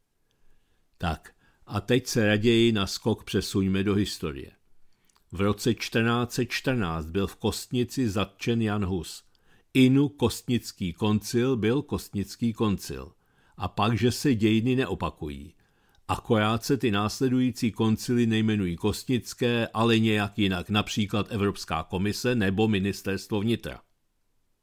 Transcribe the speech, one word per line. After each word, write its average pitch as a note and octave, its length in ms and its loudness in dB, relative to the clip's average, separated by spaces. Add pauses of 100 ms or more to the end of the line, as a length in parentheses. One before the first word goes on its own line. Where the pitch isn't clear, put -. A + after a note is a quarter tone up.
(960)
Tak, - 360 -6 (320)
a G#2 160 -4
teď B2+ 260 0
se A2 200 2
raději A2+ 440 4
na G2+ 160 0
skok - 360 -4
přesuňme F#2+ 600 0
do G2 120 2
historie. E2+ 560 -4 (800)
V E2+ 100 -4
roce G#2 340 2
čtrnáct A#2 580 -2
set B2+ 120 0
čtrnáct F2 600 -2
byl F2+ 220 -2
v - 80 -10
Kostnici A#2+ 760 -2
zatčen A2 520 -2
Jan G#2 240 0
Hus. F2 380 -6 (500)
Inu C3+ 360 6
Kostnický A#2 840 -2
koncil A#2 640 0
byl A2+ 240 0
Kostnický G#2 720 -4
koncil. F#2 580 -4 (460)
A G2 100 -6
pak, A2 300 0
že A#2+ 140 2
se C#3 240 2
dějiny A2 400 2
neopakují. E2 800 -6 (540)
Akorát A2 560 0
se C#3+ 140 0
ty A#2 140 0
následující B2 800 0
koncily A#2 540 2
nejmenují A2 500 2
kostnické, A#2 920 -2
ale A2+ 320 2
nějak G#2+ 400 0
jinak, F#2+ 300 0
například G#2 640 -2
Evropská G2 520 -2
komise G#2 520 -2
nebo G2+ 320 2
Ministerstvo G2 720 -2
vnitra. G#2+ 420 -4 (800)